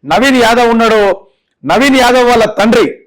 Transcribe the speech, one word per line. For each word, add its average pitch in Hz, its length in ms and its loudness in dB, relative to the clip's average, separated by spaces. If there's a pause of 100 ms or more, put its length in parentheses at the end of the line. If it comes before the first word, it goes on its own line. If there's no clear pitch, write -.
(120)
నవీన్ 254 340 0
యాదవ్ 233 280 0
ఉన్నాడు. 220 300 0 (680)
నవీన్ 262 300 0
యాదవ్ 247 300 2
వాళ్ళ 226 140 2 (140)
తండ్రి 220 260 0 (220)